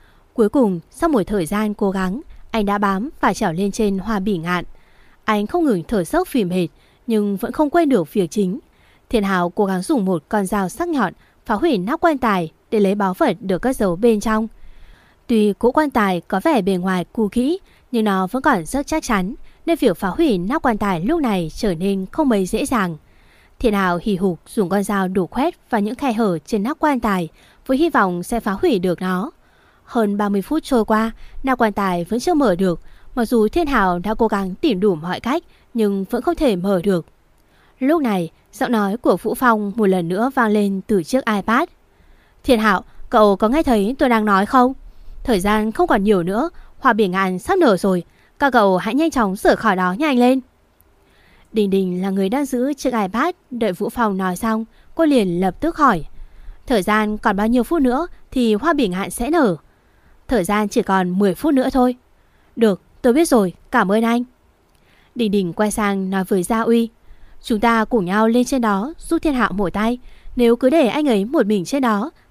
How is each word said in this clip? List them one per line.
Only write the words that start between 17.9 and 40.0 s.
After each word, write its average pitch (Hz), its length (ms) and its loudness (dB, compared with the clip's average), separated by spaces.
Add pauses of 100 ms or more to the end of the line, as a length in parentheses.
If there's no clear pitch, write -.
nhưng 226 120 0
nó 190 220 0
vẫn 254 160 -6
còn 214 240 2
rất 277 200 -4
chắc 311 160 -2
chắn, 202 320 -2 (320)
nên 330 140 2
việc 220 160 4
phá 196 120 -4
hủy 240 300 0
nắp 220 240 -2
quan 233 160 0
tài 190 220 -2
lúc 294 200 -2
này 190 340 -2
trở 202 200 -2
nên 190 380 -2
không - 160 0
mấy 202 180 2
dễ 220 200 -4
dàng. 185 300 -2 (640)
Thiên 220 160 0
Hạo 185 280 0
hì 208 140 -2
hục 180 300 -2
dùng 196 220 -2
con 196 140 0
dao 196 260 -2
đục 190 220 -2
khoét 302 240 -2 (160)
vào 226 100 0
những 214 140 -2
khe 262 180 -2
hở 202 260 0
trên 202 240 -4
nắp 262 160 -4
quan 285 220 0
tài, 185 280 -2 (380)
với 262 120 2
hy 330 120 2
vọng 185 320 0
sẽ 226 180 -4
phá 214 120 -2
hủy 240 260 0
được 175 220 -2
nó. 185 300 -4 (540)
Hơn 208 320 0
ba 208 120 0
mươi 202 140 0
phút 311 220 -4
trôi 233 200 0
qua, 220 260 0 (320)
nắp 269 160 0
quan 220 140 2
tài 185 320 -2
vẫn 214 160 -4
chưa 359 140 0
mở 277 200 4
được, 175 260 0 (340)
mặc 240 100 -2
dù 214 240 2
Thiên 339 180 0
Hạo 196 320 2
đã 196 160 -4
cố 220 140 2
gắng 196 260 -4
tìm 214 260 0
đủ 202 140 2
mọi 170 260 -6
cách, 294 220 -2 (320)
nhưng 202 360 0
vẫn 247 120 -2
không 339 120 0
thể 262 220 2
mở 185 280 0
được. 185 220 0 (720)
Lúc 302 240 2
này, 185 280 -2 (220)
giọng - 200 -4
nói 208 240 0
của 240 200 2
Vũ - 180 -4
Phong 220 420 0
một 220 100 2
lần 185 220 2